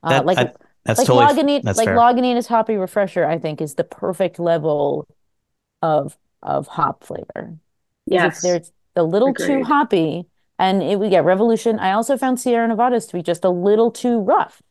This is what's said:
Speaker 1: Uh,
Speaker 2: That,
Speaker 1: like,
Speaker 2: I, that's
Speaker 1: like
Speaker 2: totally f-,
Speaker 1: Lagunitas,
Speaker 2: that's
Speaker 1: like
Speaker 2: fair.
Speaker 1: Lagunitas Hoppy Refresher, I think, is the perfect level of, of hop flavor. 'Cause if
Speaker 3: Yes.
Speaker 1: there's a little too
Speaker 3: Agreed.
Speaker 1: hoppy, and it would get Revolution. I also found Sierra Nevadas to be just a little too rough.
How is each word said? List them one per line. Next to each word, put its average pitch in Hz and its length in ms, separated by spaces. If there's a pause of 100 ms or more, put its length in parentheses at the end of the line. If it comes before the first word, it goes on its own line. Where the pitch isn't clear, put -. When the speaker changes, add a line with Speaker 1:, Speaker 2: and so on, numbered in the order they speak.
Speaker 1:
Uh, 156 80
Speaker 2:
That, 135 160
Speaker 1:
like, 143 120
Speaker 2:
I, 123 140 (320)
that's 113 140
Speaker 1:
like 262 80
Speaker 2:
totally 127 200
f-, 285 100
Speaker 1:
Lagunitas, 285 260
Speaker 2:
that's 151 160
Speaker 1:
like 226 80
Speaker 2:
fair. 196 100
Speaker 1:
Lagunitas 240 520
Hoppy 226 280
Refresher, 185 500
I 160 120
think, 156 220
is 156 160
the 165 80
perfect 180 560
level 151 680 (760)
of, 147 360 (240)
of 143 240
hop - 380
flavor. - 540 (520)
'Cause 180 140
if 165 100
Speaker 3:
Yes. - 80
Speaker 1:
there's 175 300 (240)
a 170 80
little 214 300
too 285 240
Speaker 3:
Agreed. 262 80
Speaker 1:
hoppy, 180 600 (340)
and 190 220
it 180 160
would 202 120
get 175 140
Revolution. 220 540
I 190 140
also 233 240
found 254 240
Sierra 233 260
Nevadas 233 420
to - 40
be 175 100
just 170 220
a 190 60
little 208 420
too 240 260
rough. 269 420 (100)